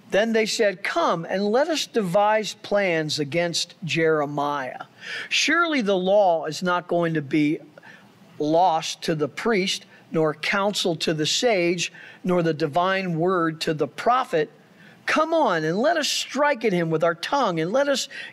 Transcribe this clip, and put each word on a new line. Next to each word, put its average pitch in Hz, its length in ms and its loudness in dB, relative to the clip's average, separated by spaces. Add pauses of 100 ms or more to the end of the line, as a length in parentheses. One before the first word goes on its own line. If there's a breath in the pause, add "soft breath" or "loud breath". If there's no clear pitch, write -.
(100)
"Then 220 240 2
they 220 100 2
said, 202 380 0
'Come 226 420 0
and 202 220 -2
let 254 220 2
us 302 180 -2
devise 208 760 2
plans 165 560 0
against 165 560 -2 (100)
Jeremiah. 147 1000 0 (480 loud breath)
Surely 320 500 2
the 196 160 2
law 185 480 4
is 151 180 -6
not 175 260 0
going 170 260 0
to 156 80 0
be 151 360 0 (800 loud breath)
lost 160 640 2
to 170 100 0
the 147 140 -2
priest, 196 580 -2 (260 loud breath)
nor 156 220 0
counsel 196 640 -2
to 165 180 -2
the 151 120 -2
sage, 175 640 0 (320 loud breath)
nor 180 200 0
the 160 120 2
divine 175 640 0
word 165 440 0
to 165 100 -2
the 151 160 -2
prophet. 240 640 0 (560 loud breath)
Come 320 260 0
on, 208 320 2
and 170 140 0
let 311 180 2
us 294 120 -2
strike 269 580 0
at 202 80 2
him 170 160 0
with 160 120 0
our 170 120 2
tongue, 202 460 -2
and 170 120 -2
let 285 160 2
us 269 200 -2 (240 loud breath)